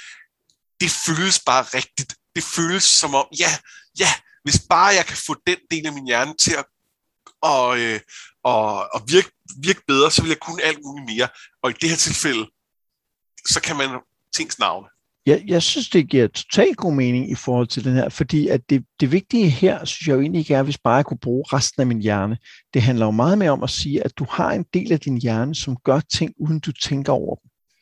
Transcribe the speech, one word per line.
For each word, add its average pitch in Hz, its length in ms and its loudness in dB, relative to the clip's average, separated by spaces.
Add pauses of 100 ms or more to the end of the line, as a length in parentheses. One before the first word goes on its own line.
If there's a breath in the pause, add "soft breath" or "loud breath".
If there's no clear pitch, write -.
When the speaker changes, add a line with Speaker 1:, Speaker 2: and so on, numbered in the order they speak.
(800 loud breath)
Speaker 1:
Det 170 100 0 (160)
føles 175 400 0
bare 127 160 4
rigtigt. - 520 -8 (200)
Det 165 100 -6
føles 175 400 -2
som 143 300 2
om, 135 120 2 (120)
ja, 170 120 2 (480 loud breath)
ja, 185 140 2 (320 soft breath)
hvis 147 160 2 (100)
bare 180 160 6 (120)
jeg 165 80 0
kan - 100 -10 (100)
få 147 100 -6 (100)
den 180 120 0 (120)
del 156 160 -4
af 147 60 -4
min 135 140 -12
hjerne 127 300 0
til - 180 0
at, 143 100 -4 (760)
og, 127 400 2
øh, 113 200 -2 (420 loud breath)
og, 107 520 0
og 113 140 -6
virke, 175 220 4 (280)
virke 180 280 -2
bedre, 143 240 4
så - 120 2
vil 160 60 -4
jeg 151 120 -2
kunne 165 220 -8
alt 156 220 -2
muligt 139 220 -16 (100)
mere. 120 120 0 (340 loud breath)
Og 127 80 -2
i 113 100 -10
det 160 100 0
her 165 60 0
tilfælde, 117 500 -2 (1000)
så - 140 0
kan 160 140 -4
man 135 240 -4 (340)
tings 160 240 -6
navne. 98 300 -2 (380)
Speaker 2:
Jeg, 151 200 4
jeg 170 160 2
synes, - 280 -2
det 151 200 2
giver 123 160 4
totalt - 500 0
god 175 180 -2
mening 127 360 0
i - 40 -2
forhold 123 320 -2
til 113 180 -6
den 127 100 2
her, 127 140 2
fordi 151 400 0
at 131 120 2 (100)
det, 135 140 2 (160)
det 135 120 2
vigtige 196 360 2
her, 165 360 2
synes - 240 -6
jeg 139 60 4
jo 131 60 4
egentlig 165 180 0
ikke 151 160 0
er, 135 80 4
hvis 139 160 -2
bare 120 160 2
jeg 139 100 4
kunne - 140 -6
bruge 127 340 -2
resten 135 280 0
af 127 60 2
min 117 160 0
hjerne. 104 360 0 (360 loud breath)
Det 123 80 4
handler 113 240 2
jo 107 40 2
meget 139 280 2
mere 180 120 2
om 135 120 0
at 127 80 -4
sige, - 340 -4
at - 140 -6
du 135 120 -4
har - 220 -2
en 185 120 -2 (100)
del 190 180 0
af 156 80 0
din 131 200 -4
hjerne, 123 340 -2
som 127 300 -6
gør 139 160 4
ting, - 380 -4
uden 156 220 -2
du 151 120 -8
tænker 139 400 -4
over - 240 -2
dem. - 140 -20 (320)